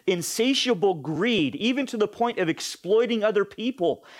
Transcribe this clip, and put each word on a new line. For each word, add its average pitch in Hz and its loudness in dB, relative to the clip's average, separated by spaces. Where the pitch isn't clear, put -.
insatiable 196 2
greed, 156 0
even 247 0
to 233 -6
the 208 2
point 233 -2
of 180 0
exploiting 214 0
other 208 2
people. 196 -4